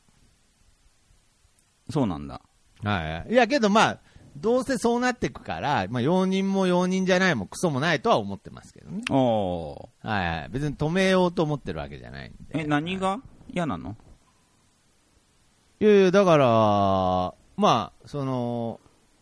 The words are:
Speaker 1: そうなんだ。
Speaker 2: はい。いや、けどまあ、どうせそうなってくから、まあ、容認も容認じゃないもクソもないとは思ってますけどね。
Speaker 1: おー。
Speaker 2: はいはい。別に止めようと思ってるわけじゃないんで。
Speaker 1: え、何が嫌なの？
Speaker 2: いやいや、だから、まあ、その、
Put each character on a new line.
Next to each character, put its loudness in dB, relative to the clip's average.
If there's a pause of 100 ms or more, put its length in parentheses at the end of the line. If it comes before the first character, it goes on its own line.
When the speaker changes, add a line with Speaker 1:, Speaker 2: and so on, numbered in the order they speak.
(1900)
Speaker 1:
そ 0
う 0
な -6
ん -12
だ。 -14 (420)
Speaker 2:
は -4
い。 -2
い 0
や、 4
け 0
ど 2
ま 4
あ、 -8 (360)
ど 0
う -4
せ -2
そ 0
う -2
な 0
っ -8
て -4
く -14
か -8
ら、 -2
ま -4
あ、 -2
容 2
認 -2
も 0
容 0
認 0
じ 2
ゃ 4
な 2
い 2
も -4
ク -14
ソ 0
も -2
な 0
い -2
と -2
は 4
思 -4
っ -16
て -20
ま -18
す -20
け -20
ど -20
ね。 -10
Speaker 1:
お -2 (140)
ー。 -10
Speaker 2:
は -2
い -2
は -10
い。 -14
別 -6
に -6
止 -2
め 2
よ 4
う -2
と -2
思 -2
っ -10
て -10
る -6
わ -8
け -14
じ -18
ゃ -16
な -16
い -18
ん -20 (160)
で。 -6
Speaker 1:
え、 -6
何 -2
が -4 (320)
嫌 -4
な -6
の？ -12 (1800)
Speaker 2:
い 0
や 8
い 8
や、 4
だ 6
か 6
ら、 4 (200)
ま 2 (100)
あ、 -20
そ -8
の、 -6 (420)